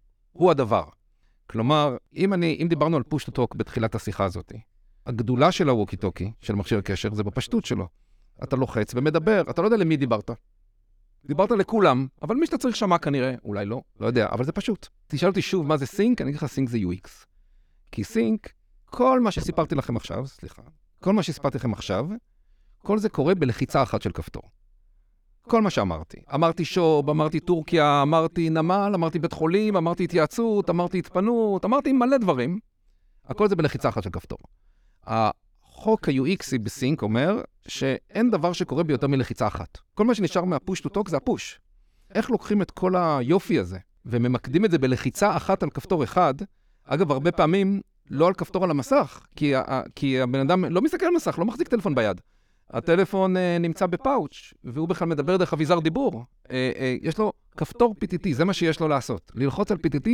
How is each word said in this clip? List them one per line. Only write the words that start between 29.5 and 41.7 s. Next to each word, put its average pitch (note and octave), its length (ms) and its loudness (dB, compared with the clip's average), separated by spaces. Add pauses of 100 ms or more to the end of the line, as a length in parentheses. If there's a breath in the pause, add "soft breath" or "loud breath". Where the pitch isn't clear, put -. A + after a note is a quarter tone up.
אמרתי E3+ 280 0
התייעצות, G3+ 640 0
אמרתי F3 280 0
התפנות, G#3 640 0
אמרתי C4 280 0
מלא C4 260 4
דברים. E3 400 0 (640)
הכל G3+ 240 0
זה F#3+ 80 0
בלחיצה C#3+ 320 0
אחת A2 140 -4
של F#2 80 -6
כפתור. - 280 -12 (640)
החוק - 1040 -2
ה-U C#3+ 340 0
X C3 200 -4
בסינק B2+ 400 -2
אומר B2 380 0 (260)
שאין - 640 -2
דבר F3 220 2
שקורה E3 300 -2
ביותר C#3+ 240 0
מלחיצה B2+ 400 0
אחת. - 320 -8 (160)
כל G#3 100 2
מה A#3+ 100 4
שנשאר F#3 300 -2
מה-push F3+ 400 -4
to D3+ 120 -2
talk G3 140 -4
זה D#3 60 -2
ה-push. - 420 -4 (560)